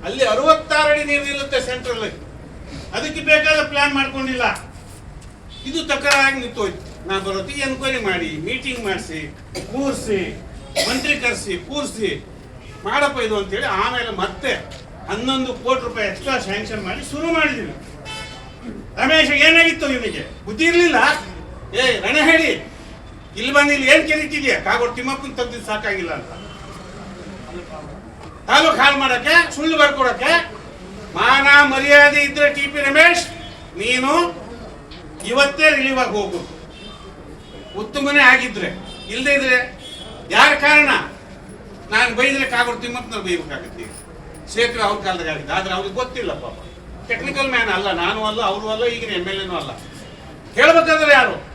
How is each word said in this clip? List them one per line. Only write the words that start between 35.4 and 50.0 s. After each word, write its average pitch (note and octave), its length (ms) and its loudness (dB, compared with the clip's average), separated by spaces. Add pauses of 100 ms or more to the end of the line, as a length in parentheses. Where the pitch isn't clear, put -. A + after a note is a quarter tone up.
ರಿಲೀವ್ C4 220 0
ಆಗಿ B3+ 120 2
ಹೋಗು, F#3 280 -2 (1400)
ಉತ್ತಮನೇ C#4 400 2
ಆಗಿದ್ರೆ. B3 480 4 (400)
ಇಲ್ಲದೆ C4 260 0
ಇದ್ರೆ B3+ 440 2 (520)
ಯಾರ C#4 240 6
ಕಾರಣ? D4 340 6 (1040)
ನಾನು A3+ 240 2
ಬೈದ್ರೆ C4+ 300 2
ಕಾಗೋಡು A#3+ 340 0
ತಿಮ್ಮಪ್ಪನವ್ರು A#3+ 460 -8
ಬೈಬೇಕಾಗತ್ತೆ. F3 600 -6 (680)
ಸೇತುವೆ A#3 300 0
ಅವ್ರ G3+ 220 0
ಕಾಲದಾಗ E3+ 240 -2
ಆಗಿದೆ, D3 240 -6
ಆದ್ರೆ F#3+ 220 -2
ಅವ್ರಿಗೆ F#3+ 200 -6
ಗೊತ್ತಿಲ್ಲ B3 380 -4
ಪಾಪ. - 260 -10 (500)
ಟೆಕ್ನಿಕಲ್ C#4 400 -2
ಮ್ಯಾನ್ A3 200 0
ಅಲ್ಲ, F#3+ 240 0
ನಾನು G3+ 320 -2
ಅಲ್ಲ, G#3+ 180 -2
ಅವರು G#3 260 -2
ಅಲ್ಲ, A3 160 -2
ಈಗಿನ A#3 260 -2
ಎಮ್ F3+ 160 -4
ಎಲ್ G3 160 -6
ಎನೂ F3+ 140 -6
ಅಲ್ಲ. D3+ 140 -6 (840)